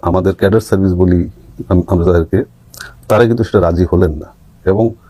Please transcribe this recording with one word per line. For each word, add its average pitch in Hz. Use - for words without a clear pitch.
আমাদের 92
ক্যাডার 98
সার্ভিস 95
বলি 90
আম-, 90
আমরা 87
তাদেরকে, 90
তারা 110
কিন্তু 117
সেটা 98
রাজি 85
হলেন 87
না। -
এবং 104